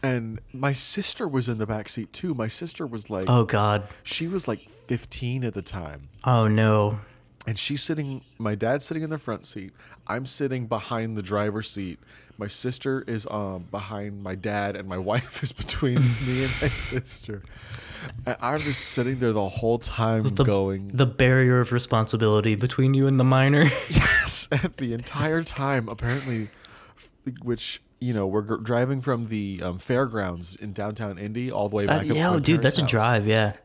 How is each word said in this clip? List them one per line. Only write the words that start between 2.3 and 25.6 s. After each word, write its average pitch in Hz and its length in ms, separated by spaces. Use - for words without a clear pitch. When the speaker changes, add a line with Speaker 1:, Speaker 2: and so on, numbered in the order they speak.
Speaker 1:
My 110 140
sister 160 380
was 113 220
like, 95 220
Speaker 2:
Oh, 120 140
God. 104 400
Speaker 1:
she - 260
was, 185 180
like, 110 220
fifteen - 560
at 113 120
the 98 80
time. 73 460
Speaker 2:
Oh, 117 240
no. 107 540
Speaker 1:
And 110 120
she's 139 240
sitting, 139 380
my 107 180
dad's 123 280
sitting 160 180
in 156 60
the 156 80
front 113 300
seat. 98 260
I'm 123 200
sitting 127 400
behind 113 500
the 104 60
driver's 104 480
seat. 95 280
My 101 100
sister 131 600
is, 110 240
um, 95 400
behind 101 520
my 95 120
dad, 101 420
and 95 100
my 95 120
<laughs> 92 120
wife - 320
is 135 100
between - 420
me 127 180
and 127 160
my 147 80
sister. - 760
And 123 160
I'm 139 180
just 143 240
sitting 127 340
there 120 140
the 101 160
whole 113 300
time 113 460
Speaker 2:
The, 135 100
Speaker 1:
going 98 440
Speaker 2:
the 127 180
barrier 127 540
of 120 120
responsibility 110 840
between 127 380
you 135 140
and 139 120
the 127 60
minor. 135 400
<laughs> - 100
Speaker 1:
Yes. - 600
<laughs> - 40
And 147 220
the 120 180
entire 151 500
time, 135 460